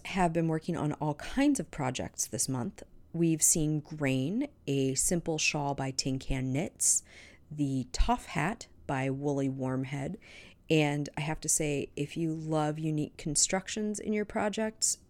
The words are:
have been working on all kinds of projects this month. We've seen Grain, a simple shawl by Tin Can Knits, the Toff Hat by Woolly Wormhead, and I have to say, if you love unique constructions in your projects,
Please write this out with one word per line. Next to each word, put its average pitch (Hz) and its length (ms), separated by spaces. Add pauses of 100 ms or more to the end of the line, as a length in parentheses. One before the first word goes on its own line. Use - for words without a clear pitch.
have 175 300
been 165 160
working 160 260
on 151 180
all 151 200
kinds 277 440
of - 140
projects - 560
this - 220
month. 131 340 (300)
We've 165 280
seen 151 380
Grain, 147 680 (180)
a 135 280
simple 165 420
shawl 143 360
by 135 180
Tin 131 280
Can 131 320
Knits, - 500 (480)
the 135 440
Toff - 320
Hat 165 420 (200)
by 135 220
Woolly 139 380
Wormhead, 135 720 (520)
and 147 380 (100)
I 151 40
have 151 200
to 151 80
say, 147 460
if 147 220
you 165 160
love 156 440
unique 156 380
constructions 202 840
in - 100
your 208 140
projects, 220 720 (120)